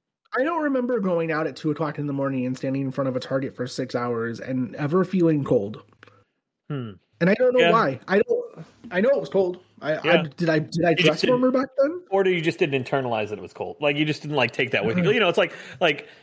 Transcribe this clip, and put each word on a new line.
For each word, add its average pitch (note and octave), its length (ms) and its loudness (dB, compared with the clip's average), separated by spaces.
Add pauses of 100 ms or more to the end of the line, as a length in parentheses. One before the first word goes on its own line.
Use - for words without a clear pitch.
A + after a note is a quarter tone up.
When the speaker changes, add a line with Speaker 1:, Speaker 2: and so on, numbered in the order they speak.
(380)
Speaker 1:
I B3+ 60 0
don't D#4+ 200 0
remember B3+ 360 0
going E3+ 320 0
out D#3 160 0
at - 80 -8
two D#3 160 -2
o'clock D3 260 -4
in D3 100 -4
the C#3 60 -4
morning C3+ 320 -2
and B2+ 120 -4
standing C3+ 240 -4
in C3+ 100 -4
front C3+ 160 -2
of B2+ 80 -2
a B2+ 60 -4
Target C3+ 340 -4
for B2 120 -6
six C3 280 -6
hours A#2 460 -4
and B2+ 340 -4
ever D#3+ 300 0
feeling E3 400 2
cold. A2 360 0 (880)
Speaker 2:
Hmm. B2 220 -8 (300)
Speaker 1:
And F3 80 4
I G3 60 4
don't B3 180 2
know B3+ 80 4
Speaker 2:
Yeah. E3+ 100 6
Speaker 1:
why. C#3+ 280 2 (100)
I G3 100 4
don't, - 460 -2 (260)
I F3 80 0
know A3+ 100 4
it C4+ 100 2
was D#3+ 100 -6
cold. F3+ 300 0 (220)
I, D3+ 140 -2
I, D3+ 80 -6
Speaker 2:
Yeah. E3 200 6 (120)
Speaker 1:
did E3 140 0
I, D#3 100 4
did D#3+ 240 -4
I F3 60 4
Speaker 2:
You E3 80 2
just D#3+ 100 2
Speaker 1:
dress D3+ 140 2
Speaker 2:
didn't B3 180 4
Speaker 1:
warmer B3+ 120 2
back C4 180 0 (120)
then? E4+ 280 0
Speaker 2:
Or G3 160 2
do F#3 60 4
you F3 100 0
just D#3 180 -2
didn't C3+ 240 0
internalize A#2+ 460 -2
that G#2 100 -6
it - 20 -14
was F2 120 -14
cold? - 260 -8
Like, D3 160 0
you D3+ 80 0
just D3+ 200 -2
didn't, D3+ 120 -6
like, A#2+ 160 2
take A#2+ 200 -2
that G#2+ 140 0
with A2+ 120 0
you. F3+ 60 2
Speaker 1:
Uh-huh. G3 100 4
Speaker 2:
You B3 80 2
know, F3+ 80 4
it's E3 80 0
like, F#3 160 2 (260)
like, D#3 280 0 (160)